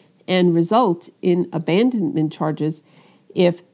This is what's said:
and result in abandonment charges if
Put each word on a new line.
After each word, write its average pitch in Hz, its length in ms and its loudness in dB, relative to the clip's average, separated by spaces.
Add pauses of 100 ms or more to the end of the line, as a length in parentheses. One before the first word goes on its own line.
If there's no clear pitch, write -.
(280)
and 180 260 2
result 170 540 0 (140)
in 180 320 0
abandonment 165 800 -2
charges 156 500 -4 (500)
if 175 280 0 (120)